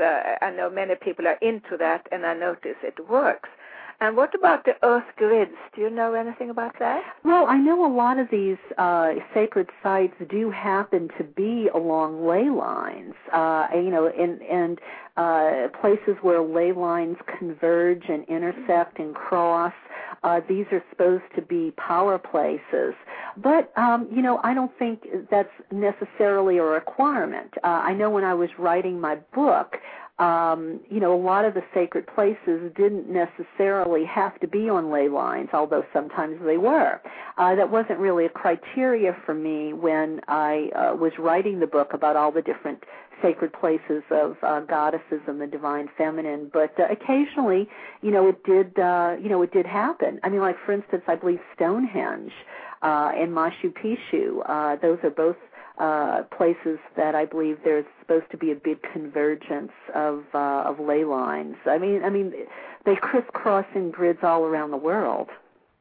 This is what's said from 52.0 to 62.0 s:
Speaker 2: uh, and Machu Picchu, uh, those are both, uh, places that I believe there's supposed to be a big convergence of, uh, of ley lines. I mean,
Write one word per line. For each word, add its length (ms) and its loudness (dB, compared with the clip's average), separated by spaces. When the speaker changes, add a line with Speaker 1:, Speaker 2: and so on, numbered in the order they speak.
Speaker 2:
uh, 320 2
and 180 -2
Machu 400 -2
Picchu, 720 -4
uh, 360 -2
those 220 2
are 60 0
both, 260 0
uh, 440 0
places 400 0
that 180 0
I 100 0
believe 380 -2
there's 220 2
supposed 320 0
to 40 -10
be 140 -2
a 60 -2
big 260 -4
convergence 880 -4
of, 300 -2
uh, 320 0
of 140 -4
ley 240 2
lines. 500 -4
I 120 2
mean, 240 0